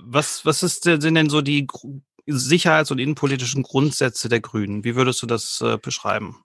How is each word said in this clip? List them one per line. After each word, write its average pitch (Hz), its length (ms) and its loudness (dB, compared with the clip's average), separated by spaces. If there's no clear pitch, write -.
was, 123 460 -2
was 151 160 2
ist - 240 -2
denn, 165 140 4
sind 160 160 2
denn 156 120 4
so 147 140 2
die 143 240 0
Gru-, 139 340 -14
sicherheits- 151 680 2
und 131 80 -2
innenpolitischen 135 640 -2
Grundsätze 135 640 0
der 113 120 2
Grünen? 104 440 -4
Wie 117 100 -2
würdest 127 280 2
du 120 40 -6
das, 117 340 -4
äh, 117 160 0
beschreiben? 107 680 -6